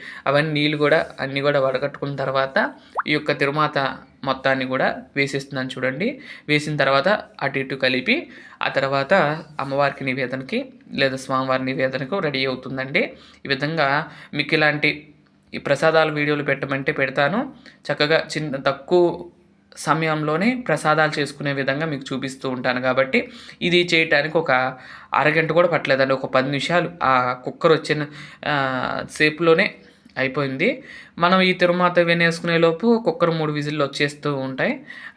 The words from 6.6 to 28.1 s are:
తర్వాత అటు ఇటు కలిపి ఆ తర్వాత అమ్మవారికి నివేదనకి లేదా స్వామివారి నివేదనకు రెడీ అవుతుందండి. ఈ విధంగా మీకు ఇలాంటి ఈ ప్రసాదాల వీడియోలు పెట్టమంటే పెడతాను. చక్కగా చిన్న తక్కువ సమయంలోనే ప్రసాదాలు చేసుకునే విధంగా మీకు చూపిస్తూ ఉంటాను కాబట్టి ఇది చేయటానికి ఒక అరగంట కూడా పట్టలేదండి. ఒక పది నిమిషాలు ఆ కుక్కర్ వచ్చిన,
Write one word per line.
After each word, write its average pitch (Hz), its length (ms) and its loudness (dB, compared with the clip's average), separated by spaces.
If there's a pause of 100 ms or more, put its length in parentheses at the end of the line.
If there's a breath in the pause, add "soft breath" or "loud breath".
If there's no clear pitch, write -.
తర్వాత 139 340 4 (340)
అటు 139 160 -2
ఇటు 135 160 -6
కలిపి 131 540 0 (340 loud breath)
ఆ - 40 0
తర్వాత 139 460 0 (460)
అమ్మవారికి 139 440 0
నివేదనకి 135 640 -4 (280)
లేదా 135 220 2
స్వామివారి 131 500 -2
నివేదనకు 131 540 -2
రెడీ 135 260 -2
అవుతుందండి. 135 640 -4 (340 loud breath)
ఈ - 20 -10
విధంగా 143 640 0 (220 loud breath)
మీకు 147 200 -2
ఇలాంటి 151 600 0 (400)
ఈ - 40 -8
ప్రసాదాల 160 540 2
వీడియోలు 147 320 -2
పెట్టమంటే 139 480 -2
పెడతాను. 147 640 -2 (380 loud breath)
చక్కగా 147 360 2 (100)
చిన్న 151 180 -4
తక్కువ 170 680 2 (520)
సమయంలోనే 160 880 0
ప్రసాదాలు 156 520 0
చేసుకునే 143 340 -4
విధంగా 139 320 -2
మీకు 143 180 -6 (100)
చూపిస్తూ 131 360 -6
ఉంటాను 123 320 -2
కాబట్టి 131 480 0 (320 loud breath)
ఇది 175 320 2
చేయటానికి 160 440 2
ఒక 151 140 0 (640 loud breath)
అరగంట 156 380 2
కూడా 175 160 4
పట్టలేదండి. 135 460 2
ఒక 135 120 -4
పది 131 200 2
నిమిషాలు 147 440 -2 (140)
ఆ 127 300 2 (120)
కుక్కర్ 160 260 2
వచ్చిన, 151 340 0 (420 loud breath)